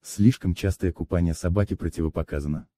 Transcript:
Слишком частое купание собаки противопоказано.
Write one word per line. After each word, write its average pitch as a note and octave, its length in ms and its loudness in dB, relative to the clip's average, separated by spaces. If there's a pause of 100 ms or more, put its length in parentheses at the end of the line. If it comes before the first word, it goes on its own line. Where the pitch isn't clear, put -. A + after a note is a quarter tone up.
Слишком G2+ 520 2
частое F#2 380 -2
купание E2+ 420 0
собаки F#2 400 0
противопоказано. D#2 1040 -4